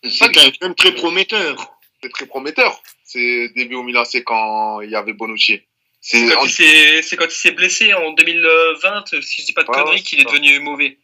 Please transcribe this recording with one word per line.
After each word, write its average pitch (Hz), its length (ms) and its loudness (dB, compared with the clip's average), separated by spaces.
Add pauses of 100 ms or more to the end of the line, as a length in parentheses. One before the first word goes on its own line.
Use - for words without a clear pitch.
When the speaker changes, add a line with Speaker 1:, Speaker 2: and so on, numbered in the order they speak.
Speaker 1:
euh, 123 60 -8
Speaker 2:
c'est 233 280 2
un 139 120 4 (100)
jeune 180 160 -4
très 185 180 2
prometteur. 175 600 -2 (460)
Speaker 1:
c'est 127 80 -12
très - 160 -12
prometteur. 147 540 -2 (240)
C'est 120 520 -2
début 123 200 -6
au 127 60 -8
Milan, 120 220 0
c'est 120 180 -4
quand 107 580 -2
il 107 100 -12
y 107 60 -4
avait 104 160 -4
Bonucci. 107 500 -2 (380)
Speaker 3:
C'est 120 280 2
Speaker 1:
C'est 160 60 4
Speaker 3:
quand 139 80 0
Speaker 1:
en 139 40 0
Speaker 3:
il 139 40 0
s'est, 156 520 6
c'est 175 140 -6
quand 165 100 0
il 160 40 -8
s'est - 200 0
blessé 180 420 0
en 160 200 -2
deux 160 120 2
mille 165 240 0 (340)
vingt, 202 220 -2 (160)
si - 200 -8
je - 60 -6
dis - 60 -4
pas 165 120 -2
de - 40 -6
Speaker 1:
Ouais, 120 60 -2
Speaker 3:
conneries, 151 220 0
Speaker 1:
ouais, - 60 -4
Speaker 3:
qu'il 147 180 -4
Speaker 1:
c'est - 40 4
Speaker 3:
est 120 40 -2
Speaker 1:
ça. 127 40 -4
Speaker 3:
devenu 143 280 2
mauvais. 143 440 -6